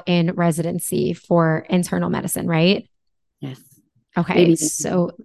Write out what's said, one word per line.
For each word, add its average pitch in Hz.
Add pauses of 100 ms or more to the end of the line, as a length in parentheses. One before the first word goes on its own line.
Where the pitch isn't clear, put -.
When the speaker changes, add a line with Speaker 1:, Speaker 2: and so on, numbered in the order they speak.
Speaker 1:
in 175
residency 170
for 165
internal 180
medicine, -
right? 175 (520)
Speaker 2:
Yes. 131 (580)
Speaker 1:
Okay. 175
Speaker 2:
Maybe. 175
Speaker 1:
So, - (140)